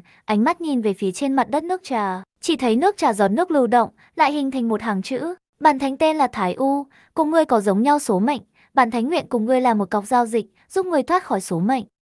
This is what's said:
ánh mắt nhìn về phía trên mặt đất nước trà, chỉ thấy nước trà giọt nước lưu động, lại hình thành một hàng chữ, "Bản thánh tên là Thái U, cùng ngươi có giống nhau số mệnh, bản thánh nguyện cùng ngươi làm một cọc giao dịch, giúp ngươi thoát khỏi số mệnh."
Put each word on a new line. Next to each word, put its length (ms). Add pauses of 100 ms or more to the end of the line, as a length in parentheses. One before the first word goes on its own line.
(260)
ánh 180
mắt 180
nhìn 200
về 120
phía 180
trên 220
mặt 160
đất 140
nước 200
trà, 400 (180)
chỉ 140
thấy 200
nước 220
trà 160
giọt 140
nước 240
lưu 160
động, 220 (260)
lại 160
hình 200
thành 180
một 120
hàng 200
chữ, 340 (240)
"Bản 200
thánh 180
tên 180
là 120
Thái 260
U, 320 (280)
cùng 180
ngươi 140
có 160
giống 200
nhau 180
số 200
mệnh, 220 (320)
bản 180
thánh 180
nguyện 200
cùng 160
ngươi 160
làm 160
một 120
cọc 160
giao 200
dịch, 200 (240)
giúp 160
ngươi 180
thoát 200
khỏi 180
số 180
mệnh." 240 (180)